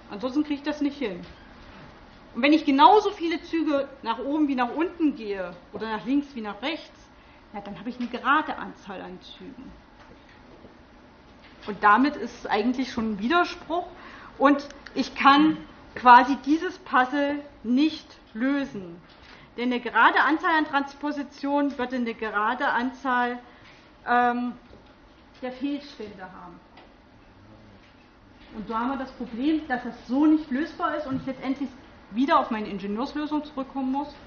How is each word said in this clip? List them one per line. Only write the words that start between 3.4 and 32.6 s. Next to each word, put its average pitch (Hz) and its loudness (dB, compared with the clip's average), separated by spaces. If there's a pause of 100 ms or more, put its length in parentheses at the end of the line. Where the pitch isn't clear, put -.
Züge 285 -2 (140)
nach 226 -4
oben 294 0
wie 277 0
nach 247 0
unten 302 0
gehe 196 -8 (200)
oder 208 -8
nach 214 -6
links 285 0
wie 240 -10
nach 208 -10
rechts, 311 -8 (540)
ja, 208 -10
dann 202 -12
habe 202 -10
ich 240 -10
eine 240 -6
gerade 262 0
Anzahl 185 -12
an 180 -14
Zügen. - -18 (1900)
Und 214 -6
damit 240 8
ist - -10
es - -14
eigentlich 247 0
schon 220 -2
ein 196 -6
Widerspruch. 339 0 (520)
Und 277 4 (260)
ich - -2
kann 302 6 (380)
quasi 254 8
dieses 330 0
Puzzle 285 0 (200)
nicht 277 2 (280)
lösen. 220 -4 (560)
Denn 247 -2
eine 240 -2
gerade 240 4
Anzahl 311 2
an 302 2
Transpositionen 285 -4
wird 247 -6
eine 240 -4
gerade 220 -2
Anzahl, 247 -2 (680)
ähm, 240 2 (880)
der 254 -8
Fehlstände 247 -8
haben. 180 -18 (2000)
Und 208 -12
so 220 -6
haben 240 -2
wir 269 -4
das 262 -10
Problem, 269 -2
dass 247 -2
das - -8 (120)
so 269 2
nicht 311 4
lösbar 311 -4
ist 294 -6
und 262 -4
ich - -10
letztendlich 269 -6 (440)
wieder 285 4
auf 269 0
meine 214 -4